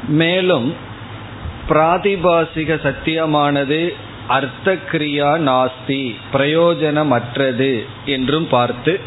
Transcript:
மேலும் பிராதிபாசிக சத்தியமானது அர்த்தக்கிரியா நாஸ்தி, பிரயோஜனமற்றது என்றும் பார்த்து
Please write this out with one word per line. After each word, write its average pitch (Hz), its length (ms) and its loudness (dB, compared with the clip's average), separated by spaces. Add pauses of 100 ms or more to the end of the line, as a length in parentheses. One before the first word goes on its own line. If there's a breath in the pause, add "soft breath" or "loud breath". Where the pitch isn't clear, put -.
(120)
மேலும் 165 560 2 (960)
பிராதிபாசிக 165 1120 2
சத்தியமானது 147 1000 0 (500)
அர்த்தக்கிரியா 143 1000 0 (100)
நாஸ்தி, 135 640 0 (240)
பிரயோஜனமற்றது 139 1500 2 (340)
என்றும் 139 420 0
பார்த்து 123 440 2 (140)